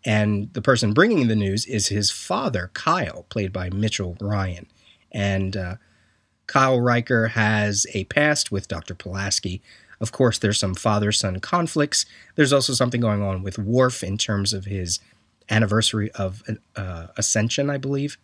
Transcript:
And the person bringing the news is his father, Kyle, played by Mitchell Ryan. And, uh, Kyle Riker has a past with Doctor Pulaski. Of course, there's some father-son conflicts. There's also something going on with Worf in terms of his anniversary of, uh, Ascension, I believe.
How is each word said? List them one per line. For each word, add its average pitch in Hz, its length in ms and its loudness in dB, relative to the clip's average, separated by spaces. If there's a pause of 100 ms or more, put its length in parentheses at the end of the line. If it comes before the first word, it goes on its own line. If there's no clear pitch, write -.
And 107 480 2
the 117 80 -6
person 117 300 4
bringing 156 380 4
the 110 60 2
news 101 300 0
is 110 220 -2
his 101 240 0
father, 139 600 -4
Kyle, 160 560 -2
played 98 240 -4
by 90 160 -4
Mitchell 95 500 -2
Ryan. 95 460 -2 (480)
And, 98 420 0
uh, 92 200 -6 (680)
Kyle 131 360 4
Riker 120 480 4
has 107 640 2
a 98 120 -2
past 147 460 0
with 98 160 -4
Doctor 90 260 -8
Pulaski. 95 680 -6 (400)
Of 113 100 -4
course, 123 260 2
there's 104 220 0
some 95 160 -2
father-son 104 640 0
conflicts. 160 680 0 (300)
There's 143 160 4
also 139 220 4
something 123 260 0
going 104 220 2
on 95 220 -2
with 95 140 -6
Worf 123 460 2
in 101 140 -4
terms 101 340 0
of 98 140 -4
his 92 340 -4 (500)
anniversary 107 600 2
of, 98 320 -6 (320)
uh, 90 400 -10
Ascension, 117 540 0
I 143 80 -2
believe. 139 460 -4